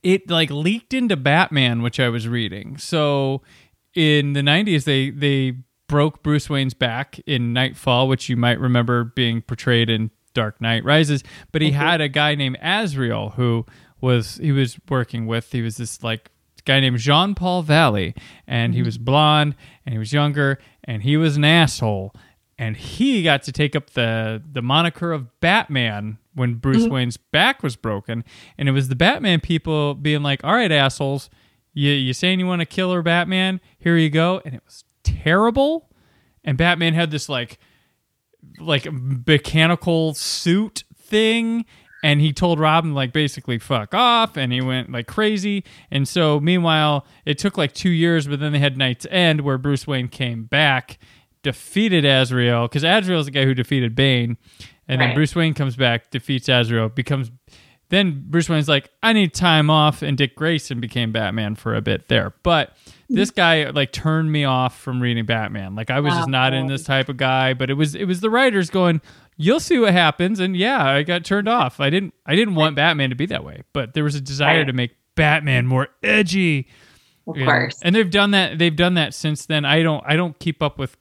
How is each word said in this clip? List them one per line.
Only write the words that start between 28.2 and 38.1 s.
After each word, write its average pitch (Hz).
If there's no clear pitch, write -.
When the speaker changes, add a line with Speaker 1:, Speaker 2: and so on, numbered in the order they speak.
Speaker 1:
And 139
it -
was 135
the 131
Batman 190
people 151
being 147
like, 139
"All 170
right, 226
assholes, 139
you, 143
you 131
saying 185
you 185
wanna 175
kill 185
her 175
Batman? 180
Here 170
you 160
go." 170
And 135
it 117
was -
terrible. 233
And 143
Batman 170
had 165
this, 151
like, 123